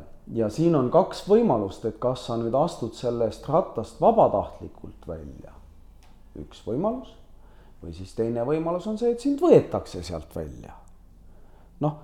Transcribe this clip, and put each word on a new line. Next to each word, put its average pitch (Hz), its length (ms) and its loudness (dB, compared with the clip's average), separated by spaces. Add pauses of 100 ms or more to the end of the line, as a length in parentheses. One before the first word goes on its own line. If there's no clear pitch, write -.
(300)
ja 113 200 0
siin 165 280 2
on 127 120 2
kaks 180 360 2
võimalust, 175 580 2
et 110 140 -4
kas 123 300 -4
sa 117 100 -2
nüüd 117 160 -2
astud 131 400 0
sellest 117 560 -2
rattast - 500 0
vabatahtlikult 113 1080 2
välja. 73 420 -14 (880)
Üks - 280 -16
võimalus. 208 440 -4 (720)
Või 82 140 -14
siis 92 180 -14
teine 117 320 -2
võimalus 165 400 -2
on 214 140 -6
see, 240 100 2
et 240 100 -2
sind 285 220 0
võetakse 127 640 4
sealt 82 300 -8
välja. 73 400 -12 (1040)
Noh, 151 220 -2